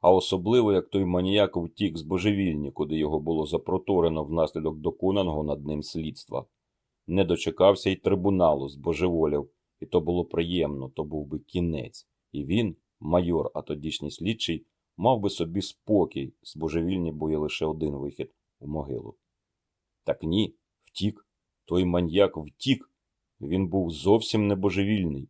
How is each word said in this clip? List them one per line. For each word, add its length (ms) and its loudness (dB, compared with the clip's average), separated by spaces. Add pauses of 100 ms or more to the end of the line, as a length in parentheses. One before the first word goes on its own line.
А 120 8
особливо, 600 4
як 160 2
той 160 2
маніяк 520 2
втік 420 -2
з 40 -10
божевільні, 720 0
куди 240 -2
його 240 0
було 260 0
запроторено 760 0
внаслідок 520 -2
доконаного 680 0
над 240 -4
ним 160 -4
слідства. 640 -8 (600)
Не 180 2
дочекався 680 4
й 60 0
трибуналу, 720 2
збожеволів, 840 -2 (300)
і 60 -12
то 140 2
було 240 -2
приємно, 640 -2
то 160 -8
був 220 -8
би 120 -8
кінець. 680 -6 (260)
І 120 -6
він, 320 0 (240)
майор, 540 2
а 80 -6
тодішній 480 -6
слідчий, 560 -6 (300)
мав 240 2
би 100 -2
собі 320 -4
спокій, 800 -2
з 140 -18
божевільні, 560 -2
бо 180 -4
є 80 0
лише 280 -4
один 280 -4
вихід — 380 -10 (280)
у 60 -16
могилу. 480 -8 (880)
Так 180 -4
ні, 320 0 (280)
втік. 440 -6 (380)
Той 200 2
маньяк 520 2
втік. 540 -4 (500)
Він 280 -2
був 220 0
зовсім 560 2
не 80 2
божевільний. 760 0